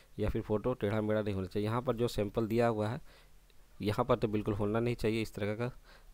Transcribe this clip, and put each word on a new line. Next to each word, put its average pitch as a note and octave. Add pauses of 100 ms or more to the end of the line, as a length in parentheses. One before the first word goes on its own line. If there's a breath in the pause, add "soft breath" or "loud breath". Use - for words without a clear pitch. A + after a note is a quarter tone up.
(180 loud breath)
या G#2
फिर A2+
फ़ोटो A2
टेढ़ा A2
मेढ़ा G#2+
नहीं G2+
होना F#2+
चाहिए। G#2
यहाँ A#2+
पर B2
जो A#2
सैंपल A2
दिया A#2
हुआ G#2+
है C3 (800 loud breath)
यहाँ G#2+
पर A#2+
तो A2
बिल्कुल G#2+
होना G#2
नहीं A#2+
चाहिए A2
इस -
तरह G#2
का, A#2+ (340 loud breath)